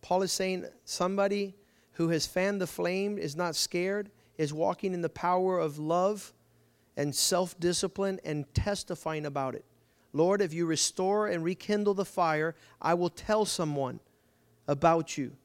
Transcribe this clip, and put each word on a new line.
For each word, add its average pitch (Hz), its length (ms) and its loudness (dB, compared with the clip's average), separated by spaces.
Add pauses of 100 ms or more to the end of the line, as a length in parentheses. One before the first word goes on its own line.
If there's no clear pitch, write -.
Paul 185 220 0
is 185 100 -2
saying 185 340 -2 (180)
somebody 196 720 0 (360)
who 165 160 0
has 165 180 2
fanned 196 340 0
the 180 60 -2
flame 190 520 -2
is 151 180 -6
not 170 200 -2
scared, 196 540 -2 (260)
is 151 160 0
walking 180 420 -2
in 175 60 -4
the 165 80 0
power 180 500 2
of 151 200 -2
love 180 540 0 (640)
and 143 180 0
self-discipline 185 1080 0
and 151 320 -4
testifying 160 720 -2
about 139 280 -4
it. - 100 -12 (480)
"Lord, 180 280 4
if 180 120 0
you 170 140 -2
restore 190 600 0
and 175 160 -2
rekindle 202 520 0
the 190 100 0
fire, 160 500 0 (260)
I 165 140 4
will 175 160 0
tell 214 340 0
someone 143 540 -2 (720)
about 160 480 2
you." 135 280 -6